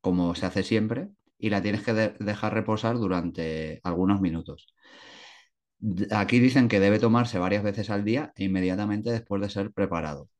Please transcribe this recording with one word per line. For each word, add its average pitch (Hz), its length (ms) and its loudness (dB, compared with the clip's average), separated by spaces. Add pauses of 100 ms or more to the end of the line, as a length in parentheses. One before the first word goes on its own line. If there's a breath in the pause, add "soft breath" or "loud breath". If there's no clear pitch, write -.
como 90 340 0
se - 100 -4
hace 92 180 -2
siempre, 113 460 -2 (280)
y 110 120 -2
la 101 120 2
tienes 104 220 -2
que 120 100 0
de-, 110 260 2
dejar 104 340 -2
reposar 110 440 0
durante 82 840 -4
algunos 92 380 2
minutos. 82 520 -4 (1040 loud breath)
D-, 101 320 -2
aquí 104 280 2
dicen 127 280 6
que 107 120 4
debe 101 200 6
tomarse 117 400 2
varias 101 240 0
veces 104 260 -4
al 101 160 -2
día 123 300 -2
e 98 100 -4
inmediatamente 101 680 0
después 110 300 -4
de 101 80 -4
ser 101 220 -6
preparado. 80 580 -4 (100)